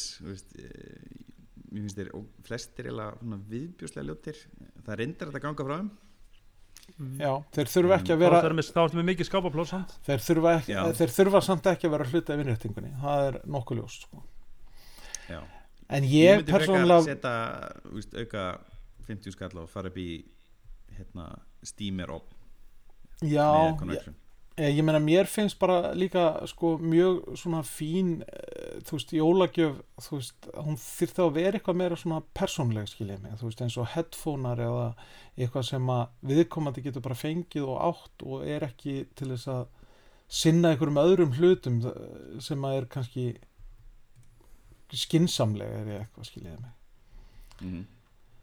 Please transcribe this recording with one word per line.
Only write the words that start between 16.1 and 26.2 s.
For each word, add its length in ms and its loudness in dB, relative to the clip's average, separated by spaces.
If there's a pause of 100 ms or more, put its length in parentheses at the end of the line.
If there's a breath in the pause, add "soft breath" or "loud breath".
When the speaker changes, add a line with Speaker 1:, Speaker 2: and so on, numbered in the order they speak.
Speaker 3:
ég 260 12
Speaker 1:
myndi 140 0
frekar 140 6
Speaker 3:
persónulega 380 8
Speaker 1:
setja, 280 -4 (500)
þú 120 -16
veist, 220 -12
auka 280 -6 (560 soft breath)
fimmtíu 320 -10
skall 280 -12
og 100 -12
fara 180 -8
upp 100 -12
í, 120 -6 (800)
hérna, 360 -14 (380)
steamer 480 -6
ofn 240 -12 (840)
Speaker 3:
Já, 240 2
Speaker 1:
með 280 6
Speaker 3:
ég, 80 -2
Speaker 1:
convection. 360 -6 (380)
Speaker 3:
eh, 180 0
ég 120 4
meina, 160 6
mér 280 6
finnst 320 -2
bara 340 4
líka, 540 2